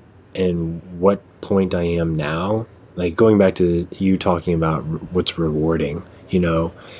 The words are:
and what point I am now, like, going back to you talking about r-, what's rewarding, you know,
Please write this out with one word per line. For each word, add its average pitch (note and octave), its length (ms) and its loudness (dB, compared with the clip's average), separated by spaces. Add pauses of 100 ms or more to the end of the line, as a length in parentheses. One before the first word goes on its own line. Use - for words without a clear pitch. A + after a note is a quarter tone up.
(340)
and E2+ 480 -2 (160)
what G2 240 2 (180)
point F#2+ 340 0
I F2 100 0
am E2 320 0
now, F2 500 -2 (300)
like, F2 200 -4
going A2 220 6
back F#2+ 180 4
to F2 360 0
you F#2+ 260 0
talking F2 340 0
about D#2+ 300 0
r-, D#2 180 -8 (100)
what's F2+ 280 -2
rewarding, D#2 640 -2 (260)
you F#2 120 2
know, E2 340 0 (260)